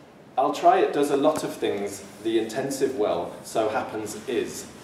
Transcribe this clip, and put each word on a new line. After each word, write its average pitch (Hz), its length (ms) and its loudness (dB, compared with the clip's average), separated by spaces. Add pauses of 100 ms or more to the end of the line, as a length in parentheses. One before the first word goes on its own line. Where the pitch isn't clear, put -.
(380)
I'll - 160 2
try 180 260 6
it - 120 4
does 143 200 2
a 139 60 2
lot - 260 2
of - 100 -4
things 101 500 -4 (200)
the 113 160 2
intensive 131 560 -2
well, 87 480 0
so 110 260 0
happens 107 480 -4 (100)
is, 110 380 -4 (180)